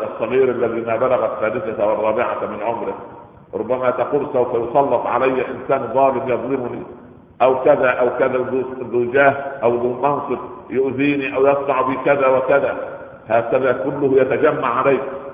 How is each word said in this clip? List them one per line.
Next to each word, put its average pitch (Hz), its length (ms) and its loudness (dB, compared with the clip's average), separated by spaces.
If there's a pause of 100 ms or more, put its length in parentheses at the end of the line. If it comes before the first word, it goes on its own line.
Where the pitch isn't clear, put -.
الصغير 123 460 0
الذي 117 320 -2
ما 113 140 -2
بلغ 120 380 0
السادسة 110 540 -2
والرابعة 107 580 0
من 107 180 -8
عمره، 101 320 -4 (580)
ربما 123 380 0
تقول: 123 420 -2
"سوف 117 360 0
يسلط 135 360 2
علي 127 420 0
إنسان 127 460 -2
ظالم 127 340 4
يظلمني"، 120 560 -4 (580)
أو 131 220 4
كذا 131 260 6
أو 123 200 2 (100)
كذا، 127 180 2
ذو، 123 260 -2 (180)
ذو 120 300 -2
جاه 139 240 6 (280)
أو 120 120 4
ذو 123 260 -2
منصب 139 380 -2 (300)
يؤذيني 135 640 0
أو 135 120 4
يصنع 139 340 2
بي 131 240 -2
كذا 135 220 4
وكذا. 131 500 2 (520)
هكذا 127 420 2
كله 135 500 2
يتجمع 127 580 2
عليك، 131 220 2 (320)